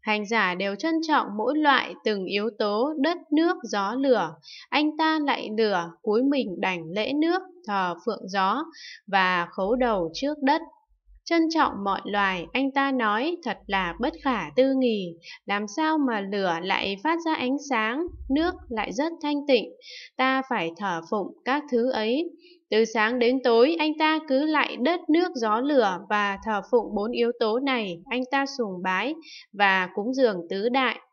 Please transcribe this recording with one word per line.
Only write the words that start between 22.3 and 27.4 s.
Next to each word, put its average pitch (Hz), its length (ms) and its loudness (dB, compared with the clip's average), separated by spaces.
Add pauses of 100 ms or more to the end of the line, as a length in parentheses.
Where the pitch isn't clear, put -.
Từ 220 140 4
sáng 226 340 0
đến 247 260 2
tối, 247 340 6
anh 302 200 0
ta 311 200 2 (100)
cứ 269 180 2
lạy 302 300 0
đất, 330 320 0
nước, 339 260 4
gió, 226 260 0
lửa 247 380 2 (120)
và 202 340 0
thờ 214 160 -2 (100)
phụng 208 240 0
bốn 208 160 -2
yếu 233 300 0